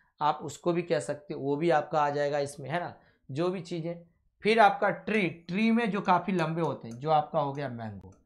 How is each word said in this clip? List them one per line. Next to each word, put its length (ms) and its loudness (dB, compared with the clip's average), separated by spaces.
आप 220 0
उसको 300 -4
भी 80 -2
कह 180 0
सकते 340 -8
हो, 80 -8
वो 140 -2
भी 140 0
आपका 320 2
आ 80 2
जाएगा 300 0
इसमें, 300 -6
है 100 -4
ना, 140 -8
जो 180 -2
भी 120 -4
चीज़ें। 440 -8
फिर 180 4
आपका 300 6
ट्री, 400 0
ट्री 420 -2
में 200 2
जो 100 -2
काफ़ी 320 2
लंबे 280 0
होते 260 -4
हैं, 120 -14
जो 120 0
आपका 280 2
हो 140 -2
गया 160 -6
मैंगो, 440 -12